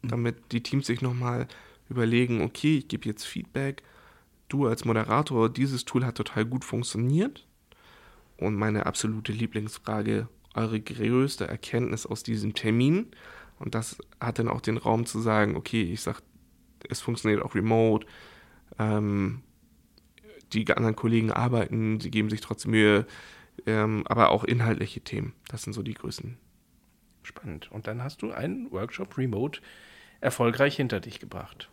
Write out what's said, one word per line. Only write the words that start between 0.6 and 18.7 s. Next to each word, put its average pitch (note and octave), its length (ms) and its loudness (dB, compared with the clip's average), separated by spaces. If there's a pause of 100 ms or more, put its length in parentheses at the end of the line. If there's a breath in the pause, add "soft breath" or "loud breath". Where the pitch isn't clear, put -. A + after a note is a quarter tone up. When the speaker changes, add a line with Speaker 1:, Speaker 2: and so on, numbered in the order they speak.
Speaker 2:
Teams C#3 240 0
sich B2 160 -2
nochmal B2 460 -2 (420 loud breath)
überlegen, A#2 520 2
okay, D3 360 2
ich C3 100 -4
gebe - 200 -6
jetzt G#2 180 -8
Feedback. - 560 -6 (680 soft breath)
Du C#3+ 180 2
als A2 180 2
Moderator, A2+ 680 2
dieses C3 340 0
Tool B2+ 220 0
hat B2 100 -4
total G#2+ 300 -2
gut B2+ 180 -4
funktioniert. B2+ 840 0 (920 soft breath)
Und G#2+ 160 0
meine G#2+ 320 0
absolute A2 460 -4
Lieblingsfrage, G#2+ 960 -4 (260)
eure A2 260 0
größte A#2 680 0
Erkenntnis - 580 -4
aus - 160 -6
diesem G#2+ 320 -2
Termin. C3 540 4 (500 loud breath)
Und - 160 -8
das A2+ 240 -4 (220)
hat A#2+ 180 -2
dann A#2 100 2
auch A#2+ 120 -2
den A2 160 0
Raum A2+ 300 2
zu - 140 -4
sagen, G#2+ 360 4
okay, - 260 -2
ich F2+ 200 -4
sag, - 180 -6 (680)
es - 120 -6
funktioniert G#2+ 420 0
auch - 140 -6
remote. A2+ 500 4 (720 loud breath)